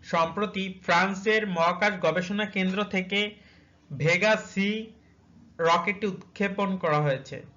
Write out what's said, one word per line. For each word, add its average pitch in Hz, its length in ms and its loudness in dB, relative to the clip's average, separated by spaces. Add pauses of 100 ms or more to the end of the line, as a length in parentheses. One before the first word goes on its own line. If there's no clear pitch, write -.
(120)
সম্প্রতি 190 520 0 (200)
ফ্রান্সের 196 580 2 (140)
মহাকাশ 180 380 2 (120)
গবেষণা 180 400 0 (100)
কেন্দ্র 190 240 0 (140)
থেকে 190 260 -2 (720)
ভেগা 175 440 2 (180)
সি 196 180 0 (880)
রকেটটি 175 540 2
উৎক্ষেপণ 196 560 -2 (140)
করা 151 220 4
হয়েছে। 143 320 -2 (200)